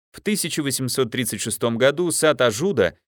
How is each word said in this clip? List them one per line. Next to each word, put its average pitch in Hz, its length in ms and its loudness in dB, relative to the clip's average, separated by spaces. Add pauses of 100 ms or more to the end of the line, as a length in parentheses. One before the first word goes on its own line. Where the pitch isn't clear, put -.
(120)
В - 80 -20
тысяча 175 420 -2
восемьсот 131 480 -2
тридцать 123 300 -4
шестом 117 380 -2
году 147 320 2
сад 151 320 2
Ажуда 117 640 2